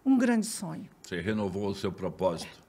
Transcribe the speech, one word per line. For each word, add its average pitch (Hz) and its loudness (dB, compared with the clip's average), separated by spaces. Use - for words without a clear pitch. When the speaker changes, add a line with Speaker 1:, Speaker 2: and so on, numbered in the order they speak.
Speaker 1:
um 269 6
grande 233 4
sonho. - -8
Speaker 2:
Você 87 -6
renovou 101 0
o 95 -2
seu 98 -4
propósito? 87 -4